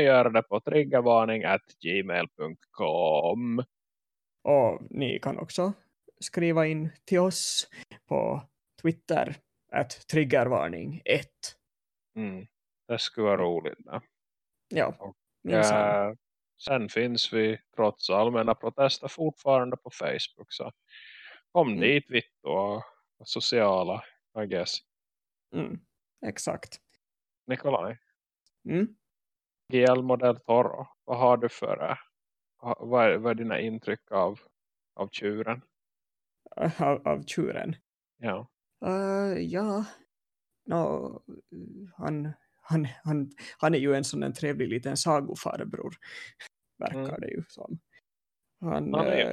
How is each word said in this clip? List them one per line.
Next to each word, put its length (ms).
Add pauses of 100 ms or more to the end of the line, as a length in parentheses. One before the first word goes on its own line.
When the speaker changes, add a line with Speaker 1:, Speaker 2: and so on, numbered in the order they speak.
Speaker 1:
göra 280
det 120
på 180
triggervarning 840
at 180 (200)
gmail 540
punkt 340
com. 920 (800)
Speaker 2:
Och 480
ni 280
kan 200
också 340 (480)
skriva 460
in 240 (140)
till 140
oss 500 (400)
på 340 (400)
Twitter 540 (360)
at 180 (180)
triggervarning 960
ett. 520 (600)
Speaker 1:
Mm. 300 (420)
Det 100
skulle 280
vara 140
Speaker 2:
Ja. 40
Speaker 1:
roligt, 400
ja. 180 (680)
Speaker 2:
Ja, 300
Speaker 1:
Och, 180 (260)
Speaker 2:
minsann. 680
Speaker 1:
eh, 40 (500)
sen 240
finns 440
vi 260 (180)
trots 340
allmänna 440
protester 540
fortfarande 680
på 140
Facebook, 600
så 200 (800)
kom 160
Speaker 2:
Mm. 120
Speaker 1:
dit, 300
vitt 320
och, 320 (440)
och 100
sociala, 760 (380)
I 40
guess. 320 (760)
Speaker 2:
Mm, 260 (460)
exakt. 540 (640)
Speaker 1:
Nikolaj. 520 (720)
Speaker 2:
Mm? 280 (760)
Speaker 1:
Guillermo 440
del 240
Toro, 460 (180)
vad 140
har 180
du 120
för, 420
eh, 60 (640)
ha-, 280
vad 200
är, 120
vad 120
är 40
dina 260
intryck 520
av, 280 (540)
av 140
tjuren? 540 (1160)
Speaker 2:
Av, 300
av 160
tjuren? 520 (400)
Speaker 1:
Ja. 320 (380)
Speaker 2:
Eh, 560
ja. 420 (800)
Nå, 560 (720)
han, 360 (300)
han, 220 (200)
han, 260 (280)
han 160
är 40
ju 160
en 100
sån, 180
en 100
trevlig 360
liten 280
sagofarbror, 1000 (840)
verkar 200 (100)
Speaker 1:
Mm. 120
Speaker 2:
det 100
ju 180
som. 300 (800)
Han, 340
Speaker 1:
Han 120
är 100
ju 60 (100)